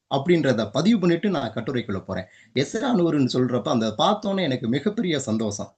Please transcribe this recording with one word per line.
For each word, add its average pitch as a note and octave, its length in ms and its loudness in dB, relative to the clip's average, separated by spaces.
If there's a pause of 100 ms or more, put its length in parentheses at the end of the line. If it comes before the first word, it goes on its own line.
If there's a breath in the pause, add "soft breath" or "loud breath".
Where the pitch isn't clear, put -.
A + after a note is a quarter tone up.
(100)
அப்படின்றத C3+ 600 2
பதிவு G3 280 4
பண்ணிட்டு E3+ 320 2
நான் C3 220 -2
கட்டுரைக்குள்ள A2+ 480 -4
போறேன். F#2 260 -8 (300 soft breath)
எஸ்ரா A3+ 360 0
நூறுன்னு D#3 400 2
சொல்றப்ப B2+ 380 0
அந்த A#2 160 2 (120)
பார்த்தோன்னே G3 440 0
எனக்கு B2+ 260 -2
மிகப்பெரிய F3 520 -2
சந்தோஷம். G#2+ 580 -4